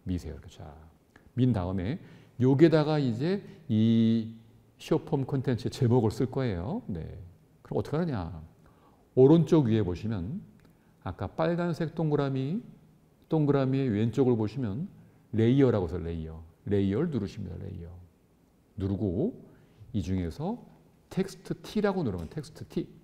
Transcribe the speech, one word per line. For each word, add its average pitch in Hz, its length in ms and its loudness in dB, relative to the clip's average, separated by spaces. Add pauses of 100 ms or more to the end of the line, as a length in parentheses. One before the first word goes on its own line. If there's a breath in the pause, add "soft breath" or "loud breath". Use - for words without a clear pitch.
미세요. 85 300 -6
이렇게 76 160 -16
쫙. 73 260 -18 (600 soft breath)
민 123 180 2
다음에 95 460 -2 (400 loud breath)
여기에다가 151 600 6
이제 143 440 -2 (240 loud breath)
이 113 680 2 (440)
쇼폼 147 460 -2
콘텐츠의 127 460 -2
제목을 117 400 4
쓸 127 200 -2
거예요. 127 560 -4
네. 80 320 -8 (420)
그럼 - 180 -4
어떻게 143 180 -4
하느냐? 90 460 -6 (720 soft breath)
오른쪽 156 520 6
위에 110 160 4
보시면 98 580 -6 (640 soft breath)
아까 95 240 -8
빨간색 170 680 -2
동그라미, 143 720 -2 (680)
동그라미의 135 600 2
왼쪽을 117 460 2
보시면 113 520 -4 (460 soft breath)
레이어라고 117 520 4
해서 87 120 -6
레이어. 82 460 -8 (220)
레이어를 101 440 0
누르십니다. 98 480 -6
레이어. 92 320 -12 (880)
누르고 98 680 -2 (480 loud breath)
이 107 100 -2
중에서 92 640 -4 (460)
텍스트 - 520 -6
T라고 196 420 -2
누르면 90 260 -4
텍스트 - 380 -14
T. - 200 -6 (160)